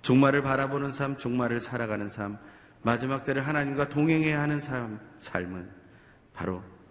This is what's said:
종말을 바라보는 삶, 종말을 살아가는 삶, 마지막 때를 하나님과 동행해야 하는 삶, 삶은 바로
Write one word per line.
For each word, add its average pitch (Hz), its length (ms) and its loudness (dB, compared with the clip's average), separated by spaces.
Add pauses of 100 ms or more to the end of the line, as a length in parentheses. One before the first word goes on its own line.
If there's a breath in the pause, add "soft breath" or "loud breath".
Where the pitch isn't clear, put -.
종말을 139 400 6
바라보는 135 500 0
삶, 139 260 -4
종말을 120 420 0
살아가는 107 500 -4
삶, 104 280 -8 (460 loud breath)
마지막 131 400 0
때를 135 240 0
하나님과 143 420 0
동행해야 156 520 2
하는 147 180 0
삶, 120 400 -6 (200)
삶은 90 500 -4 (640 loud breath)
바로 90 300 -4 (280)